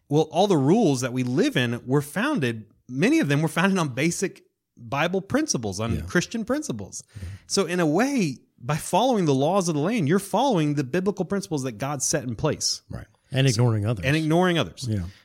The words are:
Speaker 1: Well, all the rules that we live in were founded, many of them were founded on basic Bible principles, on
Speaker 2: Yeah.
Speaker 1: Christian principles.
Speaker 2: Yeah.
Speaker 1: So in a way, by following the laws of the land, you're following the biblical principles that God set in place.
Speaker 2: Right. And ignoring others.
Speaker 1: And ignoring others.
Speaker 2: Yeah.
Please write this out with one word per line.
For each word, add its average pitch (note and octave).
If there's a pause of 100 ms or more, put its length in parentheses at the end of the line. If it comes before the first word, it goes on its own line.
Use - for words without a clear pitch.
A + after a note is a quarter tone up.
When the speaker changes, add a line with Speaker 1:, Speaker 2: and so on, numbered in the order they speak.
(100)
Speaker 1:
Well, D3+
all F3+
the F#3+
rules C#3+
that B2
we B2+
live E3
in A#2+
were C#3
founded, D3 (240)
many G#3+
of G#3
them C#3+
were D#3+
founded F#3+
on D#3+
basic E3 (340)
Bible D#3
principles, B2
on G#2+
Speaker 2:
Yeah. D#2
Speaker 1:
Christian F3+
principles. - (200)
Speaker 2:
Yeah. F2 (180)
Speaker 1:
So G3
in F3
a E3+
way, F#3+ (220)
by C3+
following A#3
the C#3+
laws E3
of E3
the D3
land, G3+
you're F#3
following F#3+
the C#3+
biblical F#3
principles D#3+
that C3
God C3+
set C#3
in B2
place. - (100)
Speaker 2:
Right. - (260)
And C3
ignoring A2+
others. G#2+
Speaker 1:
And C#3
ignoring E3
others. A2
Speaker 2:
Yeah. G2+ (180)